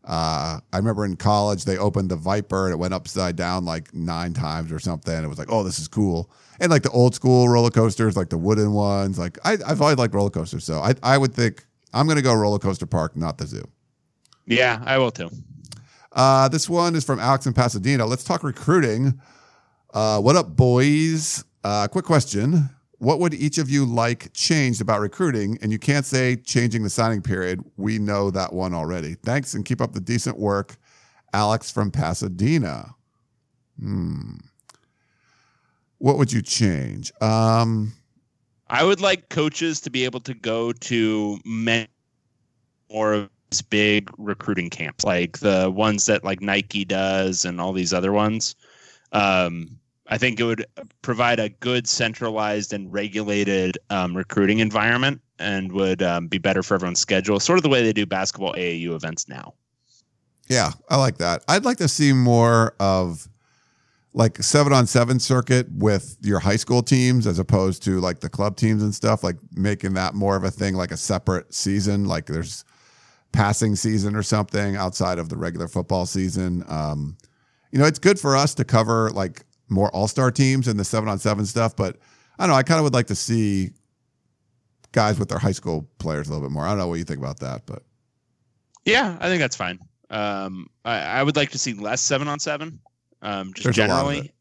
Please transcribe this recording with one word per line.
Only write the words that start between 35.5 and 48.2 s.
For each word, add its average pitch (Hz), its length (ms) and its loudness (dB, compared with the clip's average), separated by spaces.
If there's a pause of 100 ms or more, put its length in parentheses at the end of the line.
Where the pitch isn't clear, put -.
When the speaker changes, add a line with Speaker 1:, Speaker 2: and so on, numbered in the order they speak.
Speaker 1:
What 143 200 2
would 127 140 2
you 113 100 0
change? 69 800 -2
Um, 113 720 2 (760)
Speaker 2:
I 135 140 0
would 190 180 2
like 190 280 0
coaches 156 540 -2
to 147 80 -10
be 127 140 -2
able 123 160 -6
to 131 140 -12
go 117 380 -4
to 110 720 -2
many 113 420 -2 (1040)
more 107 220 0
of 101 180 -2 (200)
these - 120 -4
big 104 540 0
recruiting 98 540 -4
camps, - 340 -8
like 87 360 -2
the 95 300 2
ones 104 360 0
that, 107 180 0
like, 95 160 -4
Nike 101 460 -4
does 95 580 -2
and 87 160 -6
all 92 140 -4
these 90 180 -2
other 92 180 0
ones. 107 460 -2 (560)